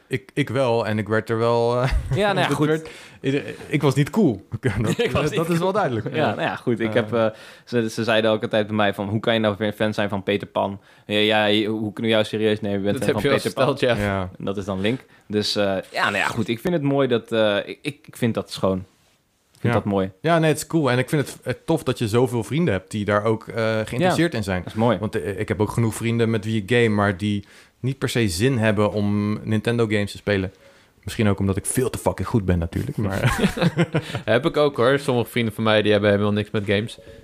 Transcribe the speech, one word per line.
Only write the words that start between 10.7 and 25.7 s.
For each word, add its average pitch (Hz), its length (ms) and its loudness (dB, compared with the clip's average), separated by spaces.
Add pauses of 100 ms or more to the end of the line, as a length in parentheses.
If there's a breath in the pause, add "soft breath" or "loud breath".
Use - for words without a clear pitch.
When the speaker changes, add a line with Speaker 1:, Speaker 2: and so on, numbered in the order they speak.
Speaker 2:
Ja, 107 400 2
ja, 104 240 2
hoe 110 240 -4
kunnen 113 180 -2
we 110 60 4
jou 110 60 4
serieus 107 380 0
nemen? 101 160 -2
Je 95 60 -2
bent 104 140 0
Speaker 3:
Dat 123 80 -4
Speaker 2:
fan - 80 2
Speaker 3:
heb 107 80 -2
Speaker 2:
van 139 100 2
Speaker 3:
je 131 60 4
al - 60 -2
Speaker 2:
Peter 110 100 -2
Pan. 131 240 0
Speaker 3:
verteld, 120 200 2
ja. 104 80 -2
Speaker 1:
Ja. 95 320 -2
Speaker 2:
En - 80 -10
dat 98 120 -4
is 98 80 -6
dan 95 160 -4
Link. 113 180 0 (280 soft breath)
Dus, 104 280 -2
eh, 98 200 0 (160)
ja, - 120 -2
nou 104 140 0
ja, 82 100 0
goed. 107 200 -2
Ik 113 120 -2
vind 180 140 -2
het 156 100 0
mooi 139 240 2
dat, 117 240 0
eh, 107 260 2
ik, - 240 -6
ik, 147 260 -8
ik - 100 -20
vind 113 160 0
dat - 180 -6
schoon. 95 260 0
Ik - 840 -18
vind 120 140 0
Speaker 1:
Ja. 107 60 2
Speaker 2:
dat 95 120 -4
mooi. 95 200 0 (100)
Speaker 1:
Ja, 165 180 2
nee, 160 100 4
het 147 80 2
is - 100 -10
cool. 151 240 2
En 127 60 2
ik 127 120 0
vind 147 180 0
het, - 160 -16
het - 220 -6
tof 160 180 0
dat 123 160 -2
je 120 80 0
zoveel 117 360 2
vrienden 139 300 0
hebt - 180 -4
die 107 140 -4
daar 104 180 2
ook, 110 240 0
eh, - 80 -12 (300)
geïnteresseerd 160 460 2
Speaker 2:
Ja, 123 60 -4
Speaker 1:
in 107 60 -2
zijn. 92 200 -2
Speaker 2:
dat - 100 -10
is 107 60 -4
mooi. 113 180 4
Speaker 1:
Want, 104 180 -6
eh, 92 240 -4
ik 101 80 -4
heb 95 140 -2
ook 104 100 2